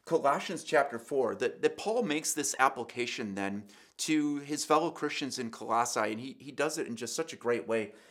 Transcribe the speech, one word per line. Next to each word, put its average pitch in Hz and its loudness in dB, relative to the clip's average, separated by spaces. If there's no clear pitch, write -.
Colossians 160 2
chapter 139 2
four, 127 2
that, 113 -2
that 151 2
Paul 226 0
makes 156 0
this 143 -2
application 120 0
then 101 -2
to 147 2
his 143 -4
fellow 160 4
Christians 147 -4
in 117 -4
Colossae, 113 2
and 110 -4
he, 131 -10
he 135 -16
does 147 0
it - -4
in 113 -6
just 117 -6
such - -4
a 127 -12
great 117 0
way. 110 0